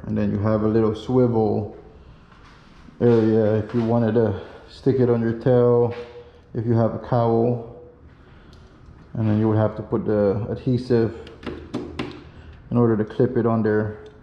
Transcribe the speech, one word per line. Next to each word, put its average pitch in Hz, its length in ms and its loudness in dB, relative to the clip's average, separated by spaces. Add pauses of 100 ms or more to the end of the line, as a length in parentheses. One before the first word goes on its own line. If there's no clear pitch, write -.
and 107 140 -4
then 104 140 0
you 104 80 -2
have 107 240 0
a 110 40 2
little 110 260 2
swivel 110 840 0 (1200)
area 110 560 4
if 107 180 -4
you 120 120 0
wanted 113 300 2
to 104 260 0 (280)
stick 127 300 0
it 123 100 4
on 117 120 2
your 113 180 -2
tail, 120 560 4 (580)
if 110 120 -6
you 120 80 0
have 113 200 2
a 110 60 -8
cowl. 117 840 -2 (1300)
And 110 160 -2
then 107 100 2
you 110 80 2
would 107 100 2
have 107 200 0
to - 40 -8
put 104 240 -4
the 104 440 0
adhesive 117 680 -2 (1600)
in 120 40 0
order 117 220 4
to 104 80 -2
clip 123 320 -2
it 113 80 0
on 113 180 0
there. 107 400 -2 (200)